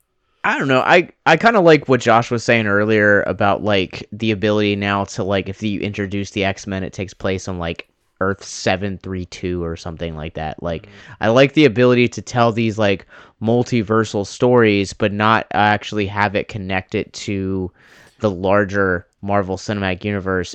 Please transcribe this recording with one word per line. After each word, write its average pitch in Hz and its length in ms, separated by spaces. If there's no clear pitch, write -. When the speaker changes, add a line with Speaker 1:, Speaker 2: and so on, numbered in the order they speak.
Speaker 1:
I 208 140
don't 151 100
know. 131 140
I, 175 260
I 160 120
kinda 226 220
like 160 300
what 127 120
Josh 117 300
was 120 140
saying 113 240
earlier 104 540
about, 98 420
like, 98 480
the 110 180
ability 104 460
now 101 280
to, 98 200
like, 95 240
if 95 120
you 104 200
introduce 101 500
the 98 140
X-Men, 95 400
it - 80
takes 95 200
place 95 360
on, 92 100
like, 85 300
Earth 95 240
seven 98 540
three 92 260
two 90 400
or 82 120
something 82 380
like 78 200
that. 78 280
Like, 82 200
Speaker 2:
Mm-hmm. - 300
Speaker 1:
I 107 80
like 135 240
the 156 100
ability 123 460
to 107 120
tell 117 300
these, 110 260
like, 101 280
multiversal 110 840
stories, 110 680
but 104 200
not 107 400
actually 104 540
have 101 300
it - 100
connected 95 680
to 95 580
the 107 100
larger 95 760
Marvel 98 340
Cinematic 95 480
Universe. 95 500